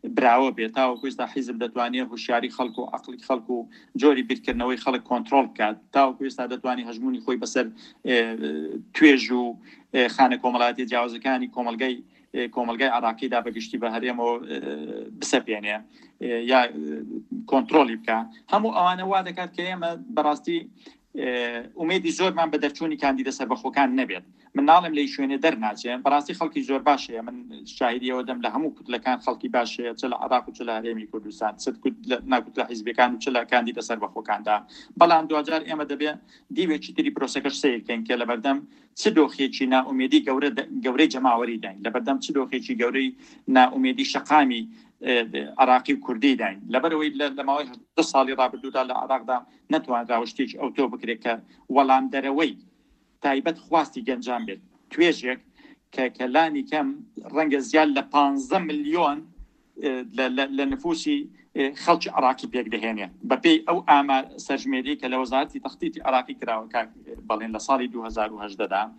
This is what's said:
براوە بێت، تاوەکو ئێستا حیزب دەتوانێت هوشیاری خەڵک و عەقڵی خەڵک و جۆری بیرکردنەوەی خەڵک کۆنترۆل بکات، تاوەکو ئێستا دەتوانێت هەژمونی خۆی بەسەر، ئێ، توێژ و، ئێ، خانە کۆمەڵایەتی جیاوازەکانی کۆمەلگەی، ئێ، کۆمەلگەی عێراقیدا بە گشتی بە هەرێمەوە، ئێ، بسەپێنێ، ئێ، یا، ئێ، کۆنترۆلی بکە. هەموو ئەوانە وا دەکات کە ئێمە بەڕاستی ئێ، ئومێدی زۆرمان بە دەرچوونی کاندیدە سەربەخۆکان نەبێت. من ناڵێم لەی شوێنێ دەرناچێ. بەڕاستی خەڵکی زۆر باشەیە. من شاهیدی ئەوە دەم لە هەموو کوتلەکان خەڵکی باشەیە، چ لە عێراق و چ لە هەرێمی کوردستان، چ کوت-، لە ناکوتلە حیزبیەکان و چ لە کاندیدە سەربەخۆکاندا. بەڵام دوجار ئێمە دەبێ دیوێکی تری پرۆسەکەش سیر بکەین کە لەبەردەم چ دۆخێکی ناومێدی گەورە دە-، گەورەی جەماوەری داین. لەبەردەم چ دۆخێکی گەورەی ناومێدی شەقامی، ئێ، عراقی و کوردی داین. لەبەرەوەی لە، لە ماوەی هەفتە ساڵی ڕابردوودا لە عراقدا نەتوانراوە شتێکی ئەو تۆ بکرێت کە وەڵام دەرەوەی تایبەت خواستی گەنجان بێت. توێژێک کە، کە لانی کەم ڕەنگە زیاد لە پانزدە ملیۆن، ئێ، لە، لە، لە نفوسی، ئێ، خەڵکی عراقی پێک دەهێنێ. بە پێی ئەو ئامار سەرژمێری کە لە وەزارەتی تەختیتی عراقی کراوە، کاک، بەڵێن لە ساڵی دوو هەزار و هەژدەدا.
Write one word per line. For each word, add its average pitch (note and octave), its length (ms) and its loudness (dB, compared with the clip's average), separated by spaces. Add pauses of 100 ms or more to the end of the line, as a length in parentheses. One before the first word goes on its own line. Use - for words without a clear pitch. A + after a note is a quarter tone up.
(160)
براوە B2+ 380 6
بێت، A2 200 -4
تاوەکو B2+ 320 0
ئێستا B2 200 -4
حیزب A#2+ 320 -6
دەتوانێت A#2+ 500 -4
هوشیاری A#2+ 420 -2
خەڵک A#2+ 280 -4
و - 160 -8
عەقڵی - 320 -14
خەڵک B2+ 220 -2
و B2 100 -2 (380)
جۆری C3 320 6
بیرکردنەوەی A#2+ 560 -2
خەڵک B2+ 240 0
کۆنترۆل B2 400 2
بکات، G#2+ 280 -2 (160)
تاوەکو C#3 320 4
ئێستا C3 220 -4
دەتوانێت B2 420 -4
هەژمونی A#2+ 320 -4
خۆی B2 200 -2
بەسەر، B2 260 0 (380)
ئێ، B2 140 2 (760)
توێژ C#3 380 8
و، B2 140 2 (480)
ئێ، B2+ 160 2
خانە B2 340 4
کۆمەڵایەتی A#2+ 480 0
جیاوازەکانی B2 640 -2
کۆمەلگەی، B2 420 -4 (380)
ئێ، B2+ 80 -2 (120)
کۆمەلگەی A#2+ 400 -2
عێراقیدا A#2+ 460 -2
بە A2+ 160 -8
گشتی A2+ 260 -8
بە A#2 120 -2
هەرێمەوە، A#2+ 420 -2
ئێ، C#2+ 220 -8 (600)
بسەپێنێ، G#2+ 580 -2 (440)
ئێ، A#2+ 160 -4 (140)
یا، B2+ 120 8
ئێ، A#2+ 80 0 (800)
کۆنترۆلی B2+ 500 4
بکە. A2+ 180 0 (340)
هەموو G#3+ 240 2
ئەوانە F3+ 300 2
وا F#3+ 160 2
دەکات F3 300 -8
کە F3 160 -6
ئێمە F3 220 -4 (220)
بەڕاستی D3+ 460 0 (560)
ئێ، C3 160 -4 (480)
ئومێدی E3 400 0
زۆرمان E3+ 320 2
بە D3+ 140 0
دەرچوونی D3+ 380 -2
کاندیدە C3+ 360 0
سەربەخۆکان B2+ 600 0
نەبێت. F#2+ 260 -4 (300)
من C#3 120 2
ناڵێم E3 280 6
لەی D3 140 0
شوێنێ C3+ 300 -2
دەرناچێ. A#2+ 540 0 (100)
بەڕاستی C#3+ 360 2
خەڵکی D3+ 300 -2
زۆر C3+ 140 0
باشەیە. C3+ 440 0
من B2 100 -12 (300)
شاهیدی B2 440 -2
ئەوە B2+ 160 -2
دەم B2+ 160 -6
لە A#2 120 -2
هەموو D3 220 -2
کوتلەکان B2 480 -4
خەڵکی B2 300 -4
باشەیە، A#2+ 400 -2
چ - 100 -10
لە B2 180 -2
عێراق B2 240 0
و A2 60 -14
چ - 100 -20
لە A#2 120 -4
هەرێمی A2 320 -6
کوردستان، G#2+ 500 -6
چ - 120 -14
کوت-، B2 380 -4
لە B2+ 100 0 (160)
ناکوتلە A#2+ 380 -2
حیزبیەکان A#2+ 420 2
و A#2 60 -6
چ - 100 -8
لە B2 120 2 (100)
کاندیدە A#2 380 0
سەربەخۆکاندا. G#2+ 680 -2 (400)
بەڵام E3+ 300 8
دوجار D#3 380 0
ئێمە D#3 260 -4
دەبێ D3 200 -2 (400)
دیوێکی D#3 440 -2
تری C#3+ 160 0
پرۆسەکەش C3+ 520 -4
سیر B2 160 2
بکەین A#2 260 -4
کە B2 160 0
لەبەردەم A#2+ 380 0 (380)
چ - 60 -10 (140)
دۆخێکی C#3 480 2 (100)
ناومێدی C3 520 4
گەورە C#3 300 2
دە-، C3+ 120 -4 (160)
گەورەی C3 280 4
جەماوەری A#2+ 460 2
داین. G2 240 -10
لەبەردەم A#2+ 360 -2
چ - 80 -8 (100)
دۆخێکی B2+ 440 -4
گەورەی C3 300 0 (380)
ناومێدی C3 560 4
شەقامی، C3+ 580 2 (400)
ئێ، A#2+ 200 2 (360)
عراقی B2+ 340 6
و C#3 80 0
کوردی B2+ 360 2
داین. G2+ 220 -4 (140)
لەبەرەوەی D3+ 460 0
لە، D3 80 0 (120)
لە C#3+ 100 -8
ماوەی C#3+ 200 -2
هەفتە - 340 -4
ساڵی C3+ 360 2
ڕابردوودا C3 520 0
لە B2 120 -4
عراقدا B2+ 360 -2 (320)
نەتوانراوە A#2+ 600 0
شتێکی A#2+ 280 -4
ئەو C3 180 -2
تۆ C#3 160 2
بکرێت A#2 320 -6
کە A#2 100 0 (400)
وەڵام C3 300 4 (100)
دەرەوەی C#3 400 0 (680)
تایبەت C#3+ 360 0
خواستی D3 500 0
گەنجان B2 360 -4
بێت. G2 160 -12 (320)
توێژێک C3+ 480 2 (520)
کە، C3 120 -2 (120)
کە B2+ 180 -4
لانی D3+ 360 2
کەم D3 180 0 (460)
ڕەنگە C#3+ 340 2
زیاد D#3 280 6
لە C3+ 60 0
پانزدە C#3 560 2
ملیۆن، D3+ 600 0 (580)
ئێ، C#3 160 -2 (220)
لە، C3 120 0 (100)
لە، C#3 80 0 (120)
لە C#3 160 0
نفوسی، D3+ 460 -2 (380)
ئێ، C#3 80 2 (100)
خەڵکی E3+ 340 2
عراقی C3 380 2
پێک A#2 280 -4
دەهێنێ. G#2+ 320 -4 (200)
بە B2+ 100 2
پێی D#3+ 280 6
ئەو F3 220 0
ئامار C#3+ 380 6 (120)
سەرژمێری C3 600 -2
کە B2+ 160 -8
لە C3 80 -2
وەزارەتی C3 400 -2
تەختیتی D#3 400 -8
عراقی C3 340 0
کراوە، A2+ 380 -4
کاک، A#2 160 -2 (380)
بەڵێن A2+ 300 -2
لە G#2 100 -4
ساڵی B2+ 220 2
دوو A#2 180 -8
هەزار A2 240 -2
و G#2 140 -12
هەژدەدا. G2 380 -2 (160)